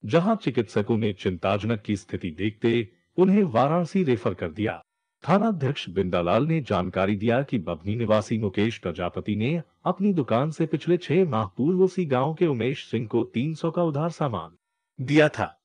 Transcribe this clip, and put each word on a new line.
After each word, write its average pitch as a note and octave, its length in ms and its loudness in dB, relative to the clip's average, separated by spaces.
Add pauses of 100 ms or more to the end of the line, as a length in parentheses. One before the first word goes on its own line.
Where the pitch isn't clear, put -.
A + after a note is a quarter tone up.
जहां E3+ 300 2
चिकित्सकों A#2 600 -2
ने G#2 160 -2
चिंताजनक G2+ 680 -2
की G#2+ 140 -4
स्थिति - 340 -8
देखते A2+ 600 -2 (280)
उन्हें F#3+ 260 4
वाराणसी D#3+ 600 2
रेफर A#2+ 300 0
कर F2+ 160 -6
दिया। E2+ 320 -4 (420)
थानाध्यक्ष E3 680 0
बिंदालाल F2+ 560 2
ने D#3+ 160 0
जानकारी F#2 540 0
दिया A2+ 280 0
कि C3+ 160 -2
बभनी E2+ 360 -6
निवासी G#2+ 420 2
मुकेश A2 400 0
प्रजापति F2+ 580 -4
ने C3+ 260 -2 (240)
अपनी F#3+ 280 0
दुकान C#3 380 0
से E3 140 -2
पिछले E3 320 0
छह F3 280 2
माह A2+ 200 0
पूर्व F3 380 0
उसी F#3 220 0
गांव C3+ 280 0
के F3 140 2
उमेश B2+ 440 -2
सिंह A2+ 160 -2
को A2+ 160 2
तीन C3 300 -4
सौ D#3+ 180 -4
का F3 120 0
उधार D#3 260 -2
सामान G#2+ 480 -4 (480)
दिया D3+ 240 6
था। - 360 -6